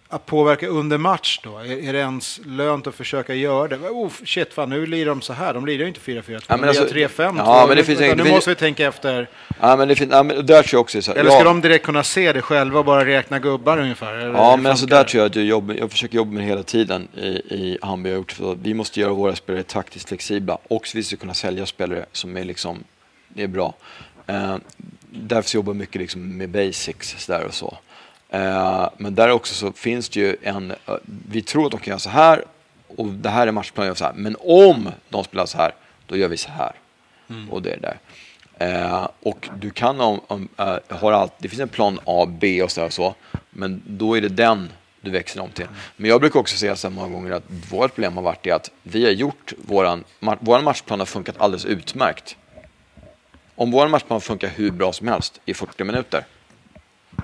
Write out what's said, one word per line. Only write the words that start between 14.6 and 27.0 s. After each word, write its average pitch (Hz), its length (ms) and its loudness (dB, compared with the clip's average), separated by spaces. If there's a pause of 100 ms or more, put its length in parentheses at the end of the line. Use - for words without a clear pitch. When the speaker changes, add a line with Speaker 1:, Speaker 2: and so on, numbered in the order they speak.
Speaker 2:
men 135 80 4
alltså, 127 120 2
Speaker 1:
funkar 135 140 6
Speaker 2:
där 135 80 10
Speaker 1:
det? - 60 -6
Speaker 2:
tror 120 120 4
jag 107 80 4
att 98 60 -4
jag 107 80 2
jobbar, 104 300 0
jag 113 160 -6
försöker - 260 -4
jobba 110 160 0
med 104 100 -6
det 101 40 -4
hela 98 160 -4
tiden 92 540 -2
i, 98 120 -8
i 95 540 -6
Hammarby. 95 260 -6
Jag 92 80 -4
har 95 40 -4
gjort 92 120 -12
för 95 200 -6
att 90 100 -8
vi 107 120 -2
måste 107 260 -6
göra 101 120 0
våra 98 240 -2
spelare 92 260 -8
taktiskt - 460 -10
flexibla 95 500 -6 (100)
och 113 260 -4
vi 113 80 -6
ska 98 140 -10
kunna 90 180 -12
sälja 92 320 -6
spelare 87 460 -8
som 90 240 -10
är 92 80 -8
liksom, 87 400 -10 (520)
är 101 100 -6
bra. 92 280 -4 (520)
Eh, 98 300 -6 (540)
därför 110 380 -2
så - 80 -2
jobbar 104 160 -2
jag 101 60 -6
mycket 95 220 -10
liksom 90 360 -10
med 92 120 -8
basics 92 720 -6